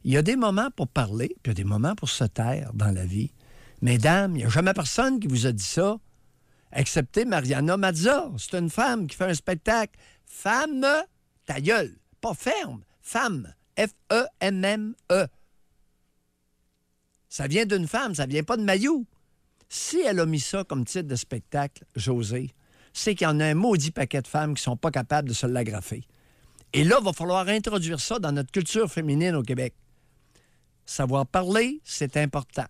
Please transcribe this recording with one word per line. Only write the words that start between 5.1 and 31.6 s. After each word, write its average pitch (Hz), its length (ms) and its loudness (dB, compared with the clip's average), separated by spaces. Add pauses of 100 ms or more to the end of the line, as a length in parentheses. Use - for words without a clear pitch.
qui 202 80 -4
vous 127 200 0
a 127 40 2
dit 101 120 -4
ça, 196 340 0 (760)
excepté 147 520 0
Mariana 151 520 2
Mazza. 202 600 2
C'est - 200 -6
une 170 120 0
femme 233 380 0
qui - 80 -10
fait 185 100 -2
un 185 80 0
spectacle. 208 640 -2 (280)
Femme, 262 600 -2 (600)
ta 139 140 -6
gueule! 170 360 0 (260)
pas 220 120 -4
ferme. 233 500 -4 (180)
Femme. 190 520 -4 (240)
F 208 140 0 (200)
E 233 120 4 (160)
M 190 240 0
M 214 320 -2 (160)
E. 180 160 4 (2000)
Ça 139 180 -6
vient 208 180 2
d'une 190 220 0
femme, 226 280 -2
ça 143 100 -2
vient 147 180 -2
pas 233 140 -2
de 214 60 -2
Mayou. 220 420 2 (640)
Si - 300 -4
elle 214 200 2
a 165 60 4
mis 160 140 0
ça 190 240 -4
comme 131 220 -4
titre 170 220 -6
de 131 80 -4
spectacle, 143 680 -6 (120)
José, 123 600 -4 (380)
c'est 214 200 0
qu'il 180 120 0
y 160 40 4
en 151 100 2
a 151 60 2
un 151 80 2
maudit 170 380 2
paquet 139 300 -2
de - 60 -12
femmes 151 280 -2
qui - 80 -8
sont 123 140 -2
pas 160 140 0
capables 143 360 0
de 117 60 -4
se 131 120 -2
l'agrafer. 110 600 -4 (680)
Et 147 120 4
là, 220 160 6
il 202 40 -4
va 180 80 0
falloir 180 360 0
introduire 196 500 0
ça 226 180 -4
dans 160 140 -2
notre 143 200 -4
culture 196 380 0
féminine 160 460 0
au 131 80 0
Québec. 127 300 -4 (1120)
Savoir 135 420 0
parler, 220 560 0